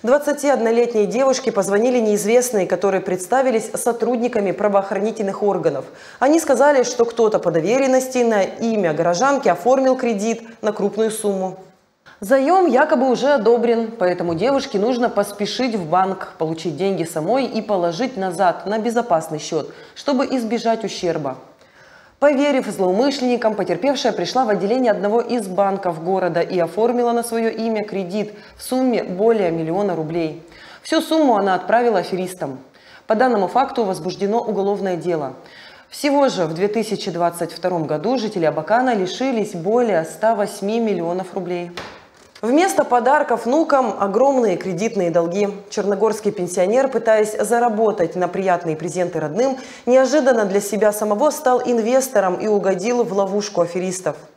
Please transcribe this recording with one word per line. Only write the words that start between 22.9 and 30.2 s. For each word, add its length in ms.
потерпевшая 560
пришла 320
в 60
отделение 420
одного 300
из 260
банков 560
города 380
и 180
оформила 540
на 100
свое 260
имя 360
кредит 480
в 40
сумме 440
более 460
миллиона 440
рублей. 480